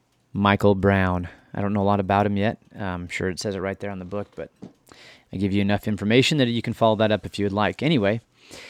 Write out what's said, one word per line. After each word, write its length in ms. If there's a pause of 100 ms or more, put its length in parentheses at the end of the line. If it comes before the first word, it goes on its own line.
(320)
Michael 440
Brown. 520 (260)
I 80
don't 120
know 80
a 20
lot 160
about 260
him 120
yet. 220 (180)
I'm 320
sure 200
it 100
says 160
it 40
right 200
there 120
on 80
the 60
book, 300
but 160 (800)
I 40
give 140
you 100
enough 260
information 500
that 100
you 140
can 120
follow 240
that 140
up 140
if 120
you 80
would 60
like. 320
Anyway, 380 (480)